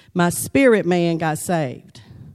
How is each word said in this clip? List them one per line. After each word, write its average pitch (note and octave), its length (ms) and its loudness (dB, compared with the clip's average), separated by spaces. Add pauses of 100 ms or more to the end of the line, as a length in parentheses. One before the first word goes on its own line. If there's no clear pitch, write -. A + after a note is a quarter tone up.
(140)
My F3 160 0
spirit A#3 560 2
man E3+ 320 0
got D#3 200 -4
saved. - 640 -6 (320)